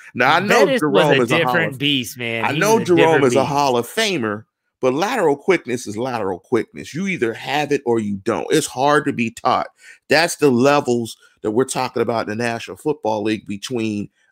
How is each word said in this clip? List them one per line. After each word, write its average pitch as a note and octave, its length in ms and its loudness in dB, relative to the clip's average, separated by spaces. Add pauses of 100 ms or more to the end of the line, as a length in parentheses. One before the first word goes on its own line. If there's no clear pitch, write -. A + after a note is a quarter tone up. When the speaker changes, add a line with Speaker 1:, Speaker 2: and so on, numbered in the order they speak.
(140)
Speaker 1:
Now, C3 220 2
I F3 40 2
know G#3 260 4
Speaker 2:
Bettis C4 140 2
Speaker 1:
Jerome D3+ 140 0
Speaker 2:
was F3 140 4 (120)
a - 40 2
Speaker 1:
is A#2 80 -2
a D3+ 40 4
Hall E3 100 2
Speaker 2:
different D#3 280 0
Speaker 1:
of, B2+ 60 -12
Speaker 2:
beast, C#3 380 -2
man. A#2 280 -4
Speaker 1:
I C3 80 -2
Speaker 2:
He D3+ 60 -2
Speaker 1:
know G#3+ 160 4
Speaker 2:
was G3+ 80 0
a - 20 -6
Speaker 1:
Jerome E3+ 140 4
Speaker 2:
different D#3+ 260 4
Speaker 1:
is B2 100 4
a C3+ 40 4
Speaker 2:
beast. C3 100 0
Speaker 1:
Hall C#3 260 2
of A#2+ 120 0
Famer, B2 580 -4 (340)
but B2+ 140 2
lateral F3+ 420 0
quickness C#3 500 -2
is G#2 120 -8
lateral A2 420 -4
quickness. - 540 -4
You F#3+ 140 -6
either A#2+ 260 -2
have C#3+ 400 -4
it C#3 120 0
or A#2 140 0
you G#2 240 -4
don't. F#2+ 280 -4
It's D3 160 2
hard C#3+ 360 0
to C#3+ 80 -2
be A2+ 200 -4
taught. A#2 360 -2 (400)
That's D#3+ 300 2
the D3 120 4
levels B2 680 2 (240)
that G#2+ 100 -2
we're B2+ 140 0
talking B2 360 -4
about A2+ 260 -2
in G#2+ 80 -6
the A#2 80 -4
National A#2 340 -6
Football A2 440 -4
League A2 240 -2
between G#2 640 -6 (220)